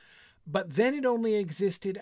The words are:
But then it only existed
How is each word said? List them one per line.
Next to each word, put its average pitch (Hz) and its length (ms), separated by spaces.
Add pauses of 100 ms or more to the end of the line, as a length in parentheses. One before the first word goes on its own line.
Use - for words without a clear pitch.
(460)
But 156 300
then 240 180
it 285 120
only 226 300
existed 190 680